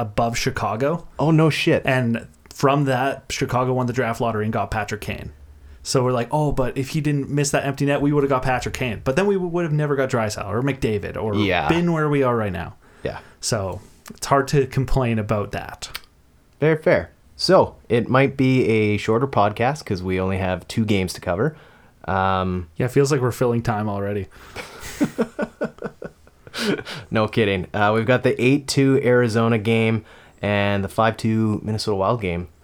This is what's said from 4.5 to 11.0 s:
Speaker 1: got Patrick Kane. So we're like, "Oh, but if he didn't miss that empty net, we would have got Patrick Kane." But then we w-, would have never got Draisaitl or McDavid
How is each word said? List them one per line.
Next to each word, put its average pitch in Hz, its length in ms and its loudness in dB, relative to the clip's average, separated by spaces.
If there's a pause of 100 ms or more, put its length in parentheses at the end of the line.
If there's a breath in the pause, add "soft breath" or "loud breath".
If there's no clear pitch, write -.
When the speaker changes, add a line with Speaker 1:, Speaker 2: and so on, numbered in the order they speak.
Speaker 1:
got 104 200 -2
Patrick 104 280 -4
Kane. - 300 -8 (540 soft breath)
So - 180 0
we're 127 80 2
like, 120 220 0
"Oh, 151 180 0
but 127 260 -2
if 135 120 -4
he 160 120 -2
didn't 143 300 0
miss 143 220 0
that 143 120 0
empty 139 220 -2
net, 139 160 2
we 143 100 2
would 147 120 0
have 139 60 0
got 127 120 2
Patrick 123 320 -2
Kane." 110 300 -4
But - 100 -2
then 196 140 0
we 202 80 2
w-, 180 120 -4
would 175 140 -2
have 165 100 -4
never 147 220 0
got 131 160 0
Draisaitl 107 380 -2
or 101 120 -2
McDavid 110 560 -2